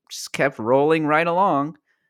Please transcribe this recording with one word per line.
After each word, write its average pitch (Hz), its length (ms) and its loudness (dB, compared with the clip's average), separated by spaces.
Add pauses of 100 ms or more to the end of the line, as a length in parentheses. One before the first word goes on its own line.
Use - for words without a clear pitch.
just - 240 -14
kept 143 260 -2
rolling 143 480 2
right 156 200 2
along. 170 500 0 (320)